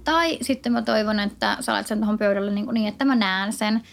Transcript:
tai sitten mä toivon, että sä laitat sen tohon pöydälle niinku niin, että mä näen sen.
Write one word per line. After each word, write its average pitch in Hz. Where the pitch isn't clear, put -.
tai 330
sitten 247
mä 233
toivon, 214
että 208
sä 247
laitat 202
sen 208
tohon 214
pöydälle 202
niinku 208
niin, 226
että 208
mä 269
näen 196
sen. 220